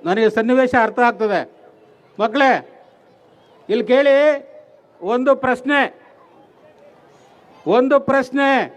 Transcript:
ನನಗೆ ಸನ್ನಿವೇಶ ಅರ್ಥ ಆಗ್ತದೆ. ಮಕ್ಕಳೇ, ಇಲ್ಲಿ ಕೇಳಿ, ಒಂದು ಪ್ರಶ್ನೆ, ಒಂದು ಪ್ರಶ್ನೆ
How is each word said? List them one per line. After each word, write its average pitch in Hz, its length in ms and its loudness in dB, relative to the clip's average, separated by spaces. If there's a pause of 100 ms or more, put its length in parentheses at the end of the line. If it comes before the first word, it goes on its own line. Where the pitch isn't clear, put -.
ನನಗೆ 208 260 0
ಸನ್ನಿವೇಶ 247 400 0 (120)
ಅರ್ಥ 214 160 -2
ಆಗ್ತದೆ. 220 420 0 (800)
ಮಕ್ಕಳೇ, 226 640 -2 (840)
ಇಲ್ಲಿ 220 160 -2
ಕೇಳಿ, 269 320 2 (880)
ಒಂದು 247 340 0
ಪ್ರಶ್ನೆ, 262 440 -2 (1900)
ಒಂದು 254 340 2
ಪ್ರಶ್ನೆ 269 480 -2 (280)